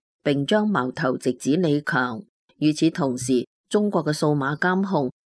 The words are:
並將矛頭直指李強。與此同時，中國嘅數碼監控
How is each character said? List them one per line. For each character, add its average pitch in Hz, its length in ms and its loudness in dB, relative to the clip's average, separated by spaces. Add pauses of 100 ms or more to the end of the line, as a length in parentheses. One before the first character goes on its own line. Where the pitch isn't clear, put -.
(220)
並 143 240 0
將 214 220 2
矛 127 220 0
頭 131 260 -2
直 127 160 -2
指 131 240 0
李 151 260 2
強。 123 400 -2 (360)
與 151 140 2
此 160 180 2
同 135 260 -2
時， 127 300 0 (220)
中 208 220 0
國 175 140 0
嘅 151 80 0
數 151 160 0
碼 143 300 0
監 185 240 0
控 156 280 0 (200)